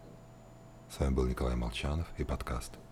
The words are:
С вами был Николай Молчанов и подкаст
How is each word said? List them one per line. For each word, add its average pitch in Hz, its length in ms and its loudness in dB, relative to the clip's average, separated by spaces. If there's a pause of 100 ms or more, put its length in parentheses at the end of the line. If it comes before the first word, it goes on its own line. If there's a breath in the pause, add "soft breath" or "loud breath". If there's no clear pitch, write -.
(880)
С - 100 -6
вами 67 140 6
был 64 140 6
Николай 62 280 2
Молчанов 69 520 0 (100)
и 76 60 2
подкаст - 500 -2 (180)